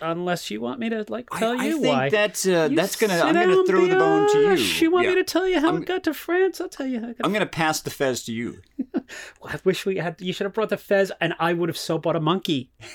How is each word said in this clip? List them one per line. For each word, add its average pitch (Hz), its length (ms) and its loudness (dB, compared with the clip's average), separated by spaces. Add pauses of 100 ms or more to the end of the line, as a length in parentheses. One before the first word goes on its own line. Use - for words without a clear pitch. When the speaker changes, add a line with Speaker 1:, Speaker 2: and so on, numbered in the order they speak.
Speaker 1:
unless 170 500 -4
you 214 100 -8
want 240 200 -6
me 226 80 -4
to, 220 200 -6
like, 220 240 -10
Speaker 2:
I, - 60 -6
Speaker 1:
tell 240 220 -2
Speaker 2:
I 254 60 -2
Speaker 1:
you 320 140 -2
Speaker 2:
think 214 60 0 (100)
Speaker 1:
why. 131 140 0
Speaker 2:
that, 208 360 0
uh, 170 240 4
Speaker 1:
You 139 60 0
Speaker 2:
that's - 200 0
gonna, 208 200 0
Speaker 1:
sit 165 80 4
Speaker 2:
I'm 311 100 4
gonna 370 220 4
Speaker 1:
down, 370 100 4
Speaker 2:
throw 370 200 4
the 370 100 2
bone 403 360 4
to 427 60 6
you. 427 120 6
Speaker 1:
Biatch. 320 300 2
You 330 100 4
want 359 160 4
me 370 60 2
Speaker 2:
Yeah. 370 60 2
Speaker 1:
to 370 60 2
tell 370 240 0
you 359 120 2
how 311 80 4
Speaker 2:
I'm, - 140 0
Speaker 1:
it - 40 -10
got 370 180 -4
to 311 100 0
France? 359 460 0
I'll 370 80 -8
tell 277 180 -8
you 254 140 -4
how 233 80 -10
it 233 100 -14
got - 80 -2
Speaker 2:
I'm 180 60 0
Speaker 1:
to 214 60 0
Speaker 2:
gonna 185 120 -2
pass 156 300 0
the - 100 -8
fez 131 340 -2
to 117 80 -8
you. 113 280 -8 (180)
Speaker 1:
<laughs> - 220 -6 (420)
Well, - 100 -12
I 151 120 -8
wish 185 200 0
we 196 120 -2
had, 165 240 -6
you 180 120 -4
should 202 120 -6
have 202 80 -6
brought 214 160 -2
the 208 80 -2
fez, 196 340 2 (100)
and 165 200 -2
I 170 120 0
would 170 160 -2
have 160 80 -6
so 160 220 -4
bought 156 160 -2
a 165 60 -2
monkey. 156 500 -2 (240)